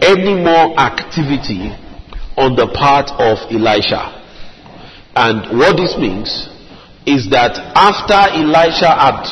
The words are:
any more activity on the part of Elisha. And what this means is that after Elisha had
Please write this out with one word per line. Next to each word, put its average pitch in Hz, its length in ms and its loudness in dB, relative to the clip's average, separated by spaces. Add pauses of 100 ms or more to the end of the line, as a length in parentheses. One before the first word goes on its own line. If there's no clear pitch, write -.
any 190 320 2
more 165 440 2
activity 123 920 -4 (680)
on 131 200 2
the 117 180 2
part 139 360 2 (100)
of 110 180 2 (140)
Elisha. 107 580 0 (1040)
And 113 440 -2
what 165 180 4
this 175 200 -2
means 104 520 -6 (580)
is 135 240 0
that 120 240 2 (220)
after 196 420 2 (160)
Elisha 165 560 2
had 139 420 2